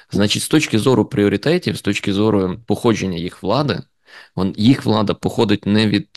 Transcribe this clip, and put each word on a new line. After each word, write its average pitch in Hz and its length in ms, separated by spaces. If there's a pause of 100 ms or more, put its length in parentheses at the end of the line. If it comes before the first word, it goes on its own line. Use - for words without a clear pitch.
(100)
Значить, 104 320
з - 40
точки 151 320
зору 113 260
пріоритетів, 104 720
з - 40
точки 101 320
зору 98 540
походження 95 500
їх 85 260
влади, 117 380 (540)
вон-, 95 220
їх 127 280
влада 107 280
походить 104 520
не 107 220
від, 104 300